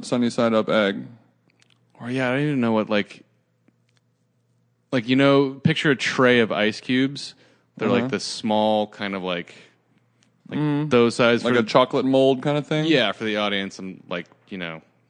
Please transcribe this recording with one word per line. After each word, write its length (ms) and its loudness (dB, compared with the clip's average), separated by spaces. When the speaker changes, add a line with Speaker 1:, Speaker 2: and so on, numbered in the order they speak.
Speaker 1:
sunny 280 -2
side 240 0
up 160 2
egg. 380 0
Speaker 2:
Or, 120 -10
yeah, 180 -2
I 60 0
don't 80 0
even 180 0
know 120 2
what, 160 0
like, 340 -2
like, 180 -2
you 80 2
know, 380 4
picture 360 0
a 40 0
tray 440 2
of 120 2
ice 280 -2
cubes. 540 -2
They're, 140 -2
like, 140 2
Speaker 1:
Uh-huh. 80 -4
Speaker 2:
the 100 -2
small 680 0
kind 280 -8
of, 80 -8
like, 300 -6
like, 120 -6
Speaker 1:
Mm. 300 -2
Speaker 2:
those 260 4
size 280 2
Speaker 1:
Like 120 2
Speaker 2:
for 40 4
Speaker 1:
a 40 2
chocolate 420 0
mold 360 2
kind 160 -2
of 80 -4
thing? 200 -2
Speaker 2:
Yeah, 260 2
for 140 -8
the 120 -2
audience, 420 -4
I'm, 280 -14
like, 200 -8
you 60 -10
know, 240 -10